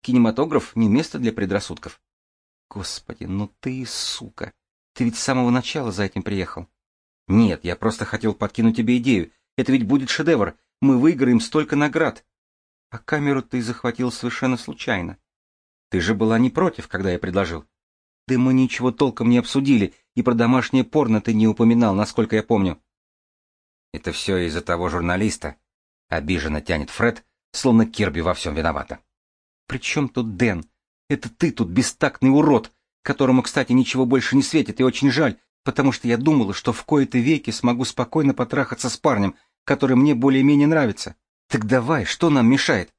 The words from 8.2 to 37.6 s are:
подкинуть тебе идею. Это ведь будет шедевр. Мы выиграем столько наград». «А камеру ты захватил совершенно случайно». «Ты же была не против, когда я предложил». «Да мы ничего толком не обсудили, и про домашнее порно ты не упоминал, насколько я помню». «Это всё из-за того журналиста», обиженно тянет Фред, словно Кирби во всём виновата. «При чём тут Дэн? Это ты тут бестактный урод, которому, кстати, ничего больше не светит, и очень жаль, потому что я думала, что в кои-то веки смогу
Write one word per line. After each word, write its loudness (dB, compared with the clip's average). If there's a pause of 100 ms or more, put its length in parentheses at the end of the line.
подкинуть 0
тебе 2
идею. 0 (260)
Это 0
ведь 2
будет 0
шедевр. 0 (260)
Мы 4
выиграем 4
столько -2
наград». -2 (640)
«А -16
камеру -2
ты -6
захватил -4
совершенно -4
случайно». -6 (720)
«Ты -2
же 0
была 0
не 2
против, -2
когда -4
я -4
предложил». -4 (640)
«Да 0
мы 4
ничего 0
толком 0
не 6
обсудили, 2 (220)
и 0
про 2
домашнее 2
порно 0
ты -2
не 4
упоминал, 4
насколько -2
я 0
помню». 0 (1120)
«Это -10
всё -4
из-за -4
того -4
журналиста», -4 (540)
обиженно -4
тянет -6
Фред, -4 (260)
словно 4
Кирби -4
во -2
всём -6
виновата. -6 (680)
«При -8
чём -4
тут -6
Дэн? -2 (440)
Это -4
ты -2
тут -4
бестактный 0
урод, 4 (300)
которому, 2
кстати, -4
ничего 2
больше 0
не 6
светит, -2
и 4
очень 2
жаль, 0 (260)
потому 0
что -6
я 2
думала, 2
что -4
в -10
кои-то 0
веки 0
смогу -2